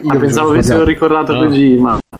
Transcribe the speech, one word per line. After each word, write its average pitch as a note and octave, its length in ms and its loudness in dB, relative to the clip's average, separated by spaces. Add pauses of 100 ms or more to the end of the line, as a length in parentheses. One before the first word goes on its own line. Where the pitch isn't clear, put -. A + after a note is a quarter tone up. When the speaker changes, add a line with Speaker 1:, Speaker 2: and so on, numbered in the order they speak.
Speaker 1:
Ah, D3 80 -2
Speaker 2:
mi C#3 60 0
Speaker 1:
pensavo C#3 100 0
Speaker 2:
sono D#3 240 -2
Speaker 1:
avessero - 80 2
Speaker 2:
sbagliato. D#3+ 240 0
Speaker 1:
ricordato D#3 480 -2
Speaker 3:
No. B2 140 -2
Speaker 1:
Kojima. B2+ 520 2 (200)